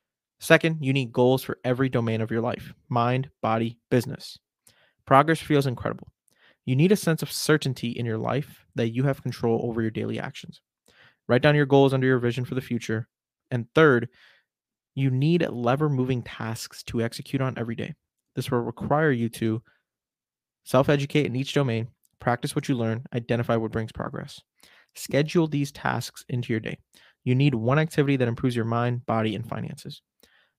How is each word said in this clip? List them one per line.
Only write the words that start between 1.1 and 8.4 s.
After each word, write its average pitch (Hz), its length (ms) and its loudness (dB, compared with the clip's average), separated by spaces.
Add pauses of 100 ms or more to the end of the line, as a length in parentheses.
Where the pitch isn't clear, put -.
goals 127 300 4
for - 220 -8
every 127 240 0
domain 113 320 0
of 110 100 -4
your 113 100 0
life, - 340 -6 (140)
mind, 123 420 0 (100)
body, 113 380 -2 (120)
business. - 480 -2 (680)
Progress 147 340 4
feels 139 260 0
incredible. - 420 -6 (580)
You 127 100 0
need 175 160 6
a 202 40 4
sense 160 260 -2
of 143 100 -8
certainty 139 580 0
in 120 140 -6
your 110 140 -2
life 120 560 -6